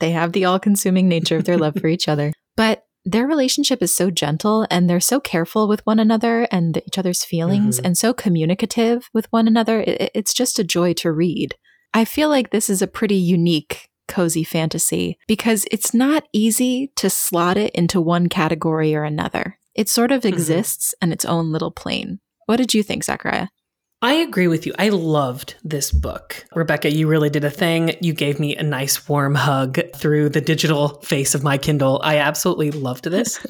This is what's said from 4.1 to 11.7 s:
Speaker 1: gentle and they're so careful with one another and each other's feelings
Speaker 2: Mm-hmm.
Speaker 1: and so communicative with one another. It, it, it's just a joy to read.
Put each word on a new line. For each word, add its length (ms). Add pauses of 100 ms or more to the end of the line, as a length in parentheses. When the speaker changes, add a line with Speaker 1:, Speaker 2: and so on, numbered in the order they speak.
Speaker 1:
gentle 580
and 220
they're 80
so 220
careful 480
with 180
one 140
another 500
and 260 (100)
each 120
other's 260
feelings 520
Speaker 2:
Mm-hmm. 100
Speaker 1:
and 100
so 160
communicative 1000
with 160
one 160
another. 340
It, 200
it, 120
it's 220
just 240
a 60
joy 300
to 180
read. 420 (400)